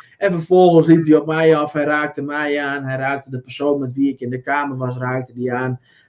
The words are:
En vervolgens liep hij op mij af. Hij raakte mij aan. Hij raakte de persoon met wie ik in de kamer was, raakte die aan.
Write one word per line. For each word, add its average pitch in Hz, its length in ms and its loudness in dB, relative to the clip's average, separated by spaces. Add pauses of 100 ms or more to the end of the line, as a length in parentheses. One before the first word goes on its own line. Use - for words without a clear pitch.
(180)
En 196 140 0
vervolgens 170 560 4
liep 165 180 6
hij 151 100 6
op 143 100 2
mij 160 300 2
af. 147 180 -2
Hij 151 100 -2
raakte 151 380 -2
mij 147 420 -4
aan. 139 200 -6
Hij 131 140 -6
raakte 135 320 -6
de 127 100 -8
persoon 143 400 -4
met 127 140 -6
wie 135 200 0
ik - 60 -20
in 120 100 -8
de 127 120 -8
kamer 139 360 -4
was, 127 200 -6
raakte 127 360 -6
die 123 200 -4
aan. 127 260 -4 (300)